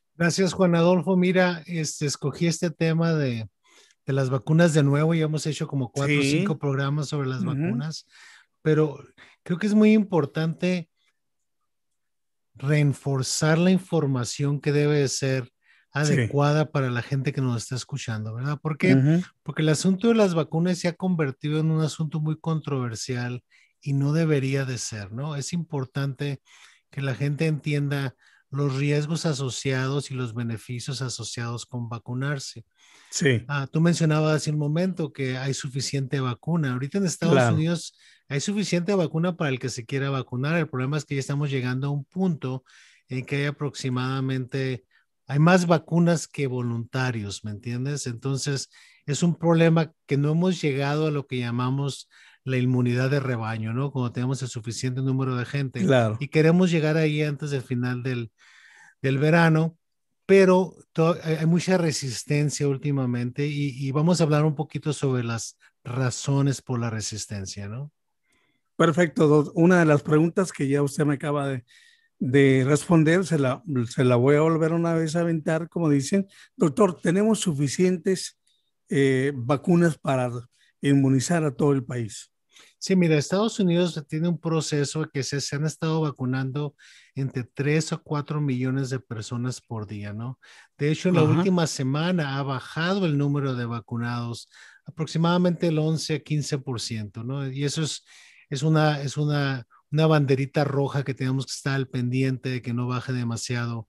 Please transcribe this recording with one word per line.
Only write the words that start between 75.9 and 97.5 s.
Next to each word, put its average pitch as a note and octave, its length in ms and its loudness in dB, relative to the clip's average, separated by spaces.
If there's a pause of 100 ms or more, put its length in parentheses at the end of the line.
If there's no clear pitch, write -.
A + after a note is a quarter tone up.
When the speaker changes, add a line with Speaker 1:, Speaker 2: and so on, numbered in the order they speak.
Speaker 2:
dicen. F#3+ 360 2 (300)
Doctor, F3 420 4
¿tenemos G3+ 420 2
suficientes, F3+ 1000 0 (500)
eh, C#3 460 2
vacunas D3+ 640 2
para B2+ 320 -2 (500)
inmunizar C#3 640 2
a C#3 100 -2
todo C#3+ 180 2
el C3 120 -2
país? A#2+ 480 -8 (480)
Speaker 1:
Sí, F#3+ 140 0
mira, E3+ 220 4
Estados G3 420 0
Unidos F3 500 0
tiene D#3+ 200 -4
un E3+ 100 -2
proceso D#3 720 -2
que C3+ 120 -4
se, C#3 160 -4
se - 160 -6
han D3 100 -4
estado D#3+ 340 -2
vacunando C3+ 760 -4 (400)
entre C3 260 -4
tres D3 500 -2
a D#3+ 40 -2
cuatro D3 440 -6
millones C3 480 -2
de B2+ 120 -6
personas A#2+ 600 -8
por G#2+ 280 -10
día, G#2 240 -10
¿no? A#2 260 -10 (380)
De D3 160 0
hecho, E3+ 160 -2
en F3+ 80 2
la D#3+ 60 6
Speaker 2:
Ajá. D3+ 80 4
Speaker 1:
última F3 360 2
semana D3 720 -2
ha C#3+ 60 -2
bajado E3 600 -4
el C#3+ 120 0
número C#3+ 380 0
de A#2+ 100 -4
vacunados A#2+ 800 -6 (380)
aproximadamente E3+ 840 0
el D#3 120 2
once D#3 340 0
a C#3 60 -2
quince D3+ 380 -2
por C3 220 -6
ciento, A2 440 -8
¿no? C3+ 260 -6